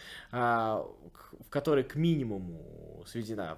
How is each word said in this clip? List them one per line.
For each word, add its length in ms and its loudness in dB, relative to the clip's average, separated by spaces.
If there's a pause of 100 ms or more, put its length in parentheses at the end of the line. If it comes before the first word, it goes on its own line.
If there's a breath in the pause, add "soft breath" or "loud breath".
(320 loud breath)
а, 520 4 (300)
к-, 200 -20 (100)
в 60 -20
которой 340 4
к 120 -10
минимуму 1120 0
сведена 520 -6